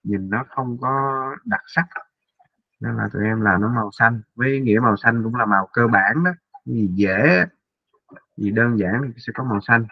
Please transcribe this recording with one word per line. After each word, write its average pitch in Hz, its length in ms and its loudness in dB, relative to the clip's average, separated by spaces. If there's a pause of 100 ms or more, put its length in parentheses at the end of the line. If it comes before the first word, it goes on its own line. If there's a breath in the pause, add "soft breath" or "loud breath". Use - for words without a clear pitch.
nhìn 95 280 -4
nó 113 180 -2
không 123 320 -6
có 135 640 -2
đặc - 220 -4
sắc, 175 200 -2 (920)
nên 117 160 -4
là 107 160 -2
tụi 98 120 -4
em 110 160 0
làm 98 200 4
nó 104 80 0
màu 117 240 -2
xanh, 113 300 0 (120)
với 135 260 -2
nghĩa 113 220 4
màu 110 140 2
xanh 117 260 0
cũng 113 120 -4
là 120 120 0
màu 98 260 2
cơ 120 140 2
bản 110 380 2
đó, 175 60 2 (340)
gì 113 300 -2
dễ, 110 520 2 (880)
gì 101 140 -2
đơn 117 280 2
giản 101 240 0
thì 131 140 -6
sẽ - 180 -12
có 127 100 -6
màu 113 160 -2
xanh 117 320 2